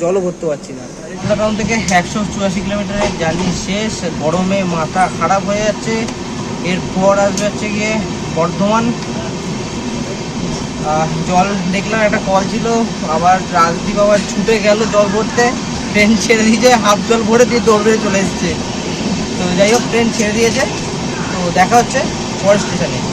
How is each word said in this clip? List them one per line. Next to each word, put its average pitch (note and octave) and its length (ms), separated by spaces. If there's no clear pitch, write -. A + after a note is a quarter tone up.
জলও F3+ 200
ভরতে F3 260
পারছি C#3+ 260
না। B2+ 120
মালদা G3 220
টাউন G#3+ 200
থেকে A3 140
একশো F3 220
চুরাশি G3 320
কিলোমিটারের G3+ 540
জার্নি E3 300
শেষ, G#3 300
গরমে F#3 360
মাথা E3 260
খারাপ F#3 300
হয়ে G#3 180
যাচ্ছে। A3 280
এরপর F#3 540
আসবে G3+ 300
হচ্ছে G#3 200
গিয়ে G#3 240
বর্ধমান। F3+ 500
আহ, D#3 200
জল F#3 200
দেখলাম G#3 260
একটা G#3 260
কল F#3+ 160
ছিল, A3 140
আবার F3 220
রাজদীপ F3 460
আবার G#3 220
ছুটে G#3 240
গেল G#3 120
জল G#3 220
ভরতে, A3 300
ট্রেন G#3 180
ছেড়ে A3+ 180
দিয়েছে, A3 280
হাফ G#3 160
জল A3+ 140
ভরে A3+ 220
দিয়ে A#3 240
দৌড়ে G#3+ 240
চলে G3 140
এসছে। F3+ 300
তো F#3 60
যাই G3+ 160
হোক, A#3+ 180
ট্রেন A3+ 160
ছেড়ে G#3 160
দিয়েছে, A3+ 300
তো F#3+ 80
দেখা F#3 220
হচ্ছে A#3+ 240
পরের G3+ 220
স্টেশনে। - 360